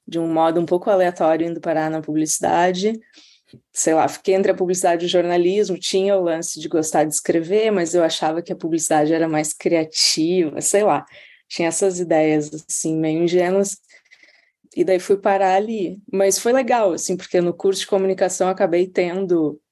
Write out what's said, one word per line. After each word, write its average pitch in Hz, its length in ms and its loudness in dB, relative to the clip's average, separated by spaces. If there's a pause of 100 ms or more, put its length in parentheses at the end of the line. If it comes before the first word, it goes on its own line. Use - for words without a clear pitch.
de 165 120 -6
um 165 140 -2
modo 165 280 2
um 170 60 0
pouco 180 240 0
aleatório, 175 560 2
indo 165 140 -6
parar 156 300 -2
na 160 100 -4
publicidade. 175 1000 0 (720)
Sei - 220 0
lá, 147 120 4
fiquei 190 280 -2
entre 196 180 2
a - 20 2
publicidade 180 500 0
e - 20 -2
o 170 40 -4
jornalismo, 175 680 2
tinha 196 380 0
o 185 60 2
lance 165 380 -4
de 160 80 -8
gostar 156 360 0
de 151 100 -4
escrever, 190 560 0
mas 170 240 0
eu 175 100 4
achava 160 380 -2
que 185 100 -8
a 180 40 -8
publicidade 160 560 0
era 160 160 0
mais 151 240 -2
criativa, 165 1080 0
sei 202 240 0
lá, 156 200 2 (440)
tinha 170 200 -2
essas 180 300 -2
ideias, 156 520 2 (180)
assim, 160 280 -4
meio 160 280 0
ingênuas, 180 540 0 (1000)
e 170 80 2
daí 180 160 2
fui 196 160 0
parar 196 400 2
ali. 202 420 -2 (140)
Mas 190 260 2
foi 233 140 0
legal, 240 400 2
assim, - 240 -4
porque 180 240 -2
no 175 120 0
curso 190 280 -2
de - 80 -8
comunicação 190 580 0
eu 185 60 0
acabei 180 340 2
tendo 175 720 -2 (120)